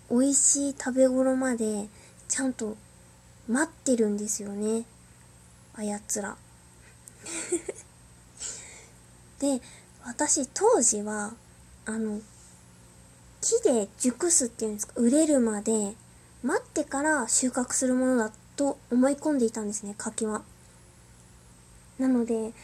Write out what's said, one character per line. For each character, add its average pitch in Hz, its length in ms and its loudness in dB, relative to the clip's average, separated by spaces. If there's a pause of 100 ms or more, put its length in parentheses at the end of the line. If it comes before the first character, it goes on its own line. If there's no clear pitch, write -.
美 240 80 2
味 269 180 4
し 277 340 2
い 262 80 -6
食 247 160 -4
べ 262 140 6
頃 262 280 2
ま 262 200 0
で、 214 320 -4 (400)
ち - 120 -4
ゃ 269 80 -2
ん 254 60 -2
と 214 240 -8 (680)
待 277 220 0
っ - 140 -20
て 254 120 4
る 226 120 2
ん 208 100 -2
で 208 100 -6
す 214 160 -6
よ 202 60 -10
ね。 214 360 -2 (880)
あ 220 100 -10
や 208 240 -6
つ 208 140 -4
ら。 196 160 -10 (1700)
<laughs> - 1400 -18
で、 277 220 0 (420)
私 277 440 -2
当 415 340 4
時 208 200 2
は、 208 320 -6 (520)
あ 220 120 -6
の、 214 240 -4 (1200)
木 - 220 2
で 233 340 4
熟 254 340 0
す 262 160 2
っ - 20 -8
て 220 160 -6
い 220 40 -2
う - 20 -4
ん - 40 -8
で 208 40 -12
す - 80 -8
か、 - 80 -20
熟 240 140 4
れ 302 180 4
る 285 120 4
ま 214 220 0
で 214 340 -2 (480)
待 381 200 -2
っ - 40 -20
て 302 160 -4
か 277 200 -4
ら 294 240 0
収 - 220 0
穫 247 240 -4
す - 140 0
る 254 80 2
も 254 120 2
の 254 100 2
だ 220 140 0 (240)
と 277 220 0 (140)
思 254 180 4
い 285 40 2
込 302 200 -2
ん 277 60 0
で 233 60 4
い 220 60 0
た 226 100 -8
ん 208 60 -6
で 208 60 -6
す - 100 -10
ね、 202 140 -12
柿 220 280 -6
は。 214 180 -4 (1600)
な 262 80 2
の 247 180 4
で、 226 240 -2
い 233 40 -12 (100)